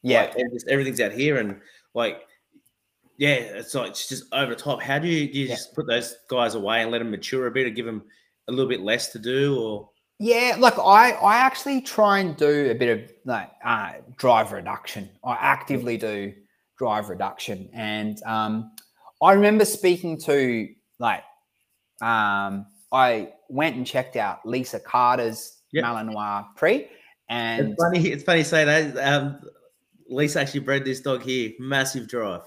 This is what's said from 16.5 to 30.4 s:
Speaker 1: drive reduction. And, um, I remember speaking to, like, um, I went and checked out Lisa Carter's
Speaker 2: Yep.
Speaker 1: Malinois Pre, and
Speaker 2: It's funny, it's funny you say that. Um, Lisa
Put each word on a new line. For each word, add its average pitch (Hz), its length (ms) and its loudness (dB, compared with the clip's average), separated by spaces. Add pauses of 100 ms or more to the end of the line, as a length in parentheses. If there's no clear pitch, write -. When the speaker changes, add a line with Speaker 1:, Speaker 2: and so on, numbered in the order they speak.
Speaker 1:
drive 107 320 -2
reduction. 95 640 -8
And, 107 520 -6
um, 110 480 -2 (500)
I 180 100 8
remember 208 320 6
speaking 180 580 0
to, 123 460 0 (300)
like, 113 240 -2 (800)
um, 101 640 0 (260)
I 123 400 2 (160)
went 143 280 -2
and 127 100 -6
checked 127 300 -4
out 101 300 -4
Lisa 123 340 -6
Carter's 123 800 0 (120)
Speaker 2:
Yep. 147 120 -2
Speaker 1:
Malinois 107 600 -6 (120)
Pre, 208 320 0 (420)
and 113 420 -2
Speaker 2:
It's 131 100 -2
funny, 170 300 2
it's 143 120 -8
funny 170 160 4
you 147 40 0
say 156 200 2
that. 147 340 2
Um, 139 420 0 (680)
Lisa 143 340 0